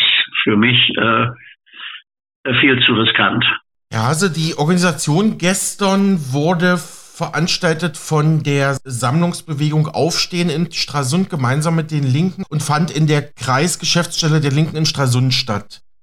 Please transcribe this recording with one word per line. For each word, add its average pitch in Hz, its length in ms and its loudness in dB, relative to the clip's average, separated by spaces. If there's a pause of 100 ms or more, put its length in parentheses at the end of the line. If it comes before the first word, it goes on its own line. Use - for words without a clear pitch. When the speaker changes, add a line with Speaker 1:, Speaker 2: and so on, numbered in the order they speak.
(420)
Speaker 1:
für 107 160 2
mich, 120 400 4
äh, 117 300 2 (1300)
viel 135 200 2
zu 190 120 2
riskant. 110 540 0 (440)
Speaker 2:
Ja, 113 180 0
also 165 200 2
die 160 300 -4
Organisation 175 800 2
gestern 196 800 0 (140)
wurde 175 440 2
veranstaltet 165 1200 -4
von 156 460 0
der 139 420 0
Sammlungsbewegung 151 1000 -2
Aufstehen 170 640 -2
in 165 200 -2
Stralsund 147 600 -2
gemeinsam 151 440 0
mit 160 160 -2
den 143 140 -2
Linken 175 460 0
und 151 120 -2
fand 151 280 0
in 156 160 0
der 147 160 2
Kreisgeschäftsstelle 156 1200 0
der 143 80 0
Linken 151 260 0
in 156 80 0
Stralsund 127 480 2
statt. - 480 -4 (220)